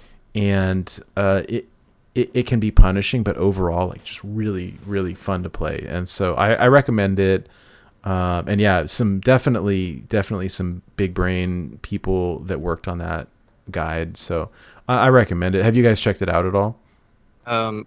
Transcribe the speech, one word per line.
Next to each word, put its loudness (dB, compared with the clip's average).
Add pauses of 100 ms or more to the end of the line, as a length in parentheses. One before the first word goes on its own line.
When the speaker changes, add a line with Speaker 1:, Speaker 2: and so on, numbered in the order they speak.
(340)
Speaker 1:
And, -2 (160)
uh, 2
it, -6 (480)
it, 0
it 0
can 0
be -2
punishing, 6
but -2
overall, 0
like, -14
just -16
really, -6 (100)
really -4
fun -4
to -8
play. -6
And -6
so -2
I, 2
I 2
recommend 4
it. 2 (560)
Um, -2
and 0
yeah, 2
some -2
definitely, 0
definitely -2
some -6 (140)
big -2
brain -4
people -4
that -8
worked -6
on -8
that -8 (420)
guide. -6
So -8 (380)
I, 2
I 4
recommend 4
it. 2
Have 4
you 4
guys 4
checked -2
it -4
out 2
at -2
all? 0 (680)
Speaker 2:
Um, -4